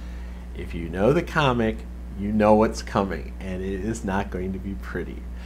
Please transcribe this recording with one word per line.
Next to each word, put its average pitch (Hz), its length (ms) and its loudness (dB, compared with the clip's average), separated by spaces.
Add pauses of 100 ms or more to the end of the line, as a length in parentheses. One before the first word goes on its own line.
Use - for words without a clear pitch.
(560)
if - 160 -10
you 85 160 -4
know 95 240 4
the 170 100 2
comic, 120 560 2 (380)
you 101 140 -4
know 107 240 8
what's 110 280 6
coming, 85 580 -2
and 92 200 -6
it 95 200 -2
is 110 240 -4
not 98 260 0
going 92 220 -4
to 95 80 -6
be 98 140 -6
pretty. - 460 -6 (260)